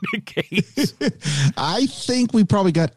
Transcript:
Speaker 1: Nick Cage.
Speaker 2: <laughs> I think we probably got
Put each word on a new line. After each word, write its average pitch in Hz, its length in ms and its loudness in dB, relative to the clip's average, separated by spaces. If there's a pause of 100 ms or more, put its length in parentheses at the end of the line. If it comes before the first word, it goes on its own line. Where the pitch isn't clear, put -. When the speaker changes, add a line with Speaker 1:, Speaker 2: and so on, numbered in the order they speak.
(120)
Speaker 1:
Nick - 140 -8
Cage. - 720 -4
Speaker 2:
<laughs> 143 580 -2
I 185 280 -2
think 247 480 -2
we 220 100 4
probably 190 300 2
got 160 240 0